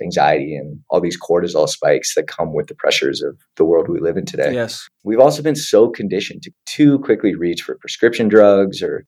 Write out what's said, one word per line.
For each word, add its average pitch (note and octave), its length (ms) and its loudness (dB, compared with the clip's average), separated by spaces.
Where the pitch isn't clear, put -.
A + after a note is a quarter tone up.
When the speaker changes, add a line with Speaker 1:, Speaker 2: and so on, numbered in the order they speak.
Speaker 1:
anxiety, D2+ 540 0
and D2+ 240 -14
all F2 100 2
these F2 180 -4
cortisol E2+ 500 0
spikes - 460 -2
that D#2+ 120 -2
come D#2+ 260 -8
with D2+ 140 -4
the - 80 -16
pressures - 480 -2
of C#2+ 160 -8
the D#2+ 80 2
world E2 240 2
we E2+ 120 -4
live E2 160 -2
in D2 100 -6
today. D2 260 -4
Speaker 2:
Yes. A#2 360 -6
Speaker 1:
We've A2 160 0
also D3 200 4
been D3+ 140 -2
so A#2 360 4
conditioned G2 520 -6
to - 80 -18
too C#3+ 320 2
quickly G#2+ 380 0
reach E2+ 260 -4
for - 160 -10
prescription - 480 0
drugs G2+ 560 6
or, D2+ 260 -6